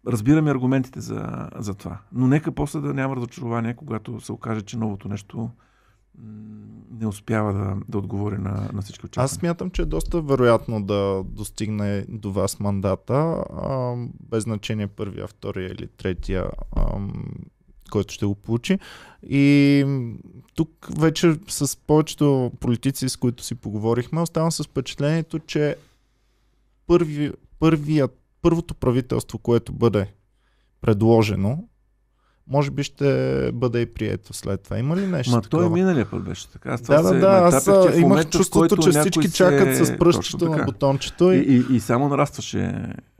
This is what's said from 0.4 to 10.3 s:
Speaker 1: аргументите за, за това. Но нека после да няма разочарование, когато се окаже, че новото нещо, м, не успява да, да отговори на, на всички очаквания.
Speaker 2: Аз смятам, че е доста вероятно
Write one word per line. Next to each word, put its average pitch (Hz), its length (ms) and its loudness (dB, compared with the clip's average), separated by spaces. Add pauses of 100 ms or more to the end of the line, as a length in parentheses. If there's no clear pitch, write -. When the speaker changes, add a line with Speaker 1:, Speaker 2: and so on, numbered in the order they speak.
Speaker 1:
аргументите 127 500 -2
за, 110 540 -10
за 101 180 -8
това. - 240 -12 (140)
Но 127 160 0
нека 151 240 2
после 147 280 -6
да 143 140 -6
няма 135 220 -4
разочарование, 117 580 -6
когато 113 480 -10
се - 100 -14
окаже, 113 300 -8
че 117 160 -12
новото 107 300 -8
нещо, 101 320 -12
м, 113 100 -8 (1400)
не 110 160 -6
успява 107 460 -2
да, 101 220 -2 (140)
да 107 80 -4
отговори 101 400 -4
на, 101 360 -4
на 98 80 -6
всички - 240 -14
очаквания. 123 200 -4
Speaker 2:
Аз 139 60 -4
смятам, 175 380 -4
че - 120 -4
е 170 40 -2
доста 160 360 -4
вероятно 120 600 2